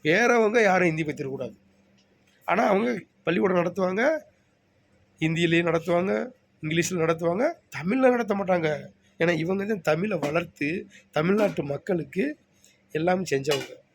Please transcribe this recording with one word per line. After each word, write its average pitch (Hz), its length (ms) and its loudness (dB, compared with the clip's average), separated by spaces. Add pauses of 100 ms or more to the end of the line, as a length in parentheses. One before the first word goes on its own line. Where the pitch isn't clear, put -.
வேறவங்க 226 560 4
யாரும் 185 260 4
ஹிந்தி 160 160 0
கத்துக்கக்கூடாது. 135 520 -8 (920)
ஆனா 202 200 2
அவங்க 214 220 2 (340)
பள்ளிக்கூடம் 185 380 2
நடத்துவாங்க, 185 420 -2 (1160)
ஹிந்தியிலேயே 165 420 2
நடத்துவாங்க, 170 500 0 (500)
இங்கிலீஷ்ல 165 400 -2
நடத்துவாங்க, 170 420 0 (260)
தமிழ்ல 254 380 2
நடத்த 226 260 0
மாட்டாங்க. 180 340 0 (500)
ஏன்னா 170 180 2
இவங்க 190 280 -2
தான் 208 160 -4
தமிழை 170 360 0
வளர்த்து 151 500 -4 (440)
தமிழ்நாட்டு 185 520 0
மக்களுக்கு 147 600 -4 (720)
எல்லாம் 180 300 0
செஞ்சவங்க. 139 480 -4 (220)